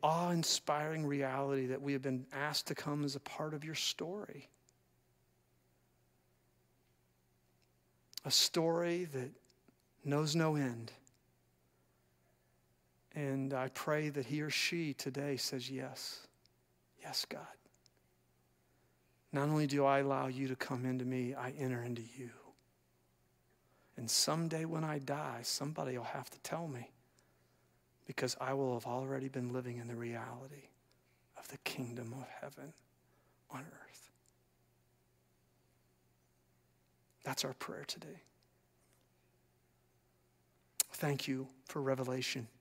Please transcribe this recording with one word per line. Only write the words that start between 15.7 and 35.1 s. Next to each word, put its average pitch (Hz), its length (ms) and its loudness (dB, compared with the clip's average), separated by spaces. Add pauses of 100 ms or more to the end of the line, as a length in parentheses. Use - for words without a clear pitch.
yes, - 280 -2
God. - 180 -8 (1800)
Not 143 160 2
only 151 200 4
do 143 180 4
I 139 140 8
allow 135 280 2
you 131 220 0
to 127 80 -2
come 127 280 -2
into 127 200 2
me, 127 280 0
I 131 180 -4
enter 127 300 0
into 117 200 -4
you. 120 280 -10 (1700)
And 117 160 -2
someday 160 540 4
when 160 180 0
I 151 160 0
die, 139 440 -2
somebody 143 540 0
will 117 60 -6
have - 260 -6
to - 100 -16
tell 165 280 -4
me, 123 240 -8 (1120)
because 127 360 -2
I 131 120 0
will 135 200 2
have 117 120 -2
already 135 440 -2
been 123 240 -2
living 123 240 -4
in 120 100 -8
the 120 80 -6
reality 120 720 -8 (720)
of - 100 -14
the 135 120 -12
kingdom 120 540 -6
of 131 140 -10
heaven 139 460 -12 (760)
on 131 120 -10
earth." - 500 -18 (3000)